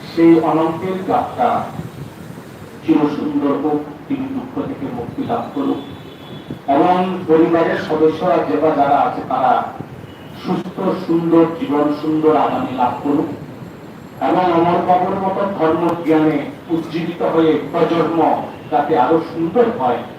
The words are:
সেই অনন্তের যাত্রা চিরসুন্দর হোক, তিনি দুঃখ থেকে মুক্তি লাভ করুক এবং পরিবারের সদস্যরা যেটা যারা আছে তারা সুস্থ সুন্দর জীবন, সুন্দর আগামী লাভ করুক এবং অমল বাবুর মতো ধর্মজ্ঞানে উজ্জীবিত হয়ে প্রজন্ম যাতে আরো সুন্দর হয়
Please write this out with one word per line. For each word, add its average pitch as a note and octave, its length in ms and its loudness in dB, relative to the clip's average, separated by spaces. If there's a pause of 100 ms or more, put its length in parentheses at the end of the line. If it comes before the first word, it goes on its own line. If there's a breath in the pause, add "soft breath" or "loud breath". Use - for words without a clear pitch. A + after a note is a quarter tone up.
(160)
সেই E3 240 8
অনন্তের E3 680 0
যাত্রা - 560 0 (1200)
চিরসুন্দর D3 640 2 (100)
হোক, D3 160 2 (280)
তিনি C3 200 -4
দুঃখ - 400 -6
থেকে - 180 -8 (100)
মুক্তি - 280 -8
লাভ - 180 -2 (140)
করুক - 220 -2 (920)
এবং F3+ 600 2
পরিবারের D#3+ 500 4
সদস্যরা D#3+ 600 2
যেটা D3 320 2
যারা C#3+ 280 4
আছে - 320 0
তারা - 340 2 (840)
সুস্থ F#3 640 -2
সুন্দর E3 380 4 (140)
জীবন, D3 420 0
সুন্দর D#3 340 2
আগামী B2+ 420 0
লাভ B2 160 2 (100)
করুক D3 220 0 (1000)
এবং F#3 300 4
অমল E3+ 340 4
বাবুর F#3 280 2
মতো F#3 260 -2 (180)
ধর্মজ্ঞানে D#3 920 2 (180)
উজ্জীবিত E3 520 -4
হয়ে D#3 380 4 (120)
প্রজন্ম D#3+ 720 2 (280)
যাতে - 280 2
আরো E3 220 4 (120)
সুন্দর E3 320 2 (140)
হয় B2+ 180 0 (220)